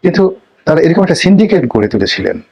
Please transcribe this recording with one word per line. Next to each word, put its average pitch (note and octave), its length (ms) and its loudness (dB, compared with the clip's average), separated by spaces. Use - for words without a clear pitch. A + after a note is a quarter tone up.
কিন্তু F#3 340 0
তারা D#3 160 0
এরকম E3 200 2
একটা F3 140 0
সিন্ডিকেট G3 520 2
গড়ে G#2+ 200 -2
তুলেছিলেন। F#2+ 540 -4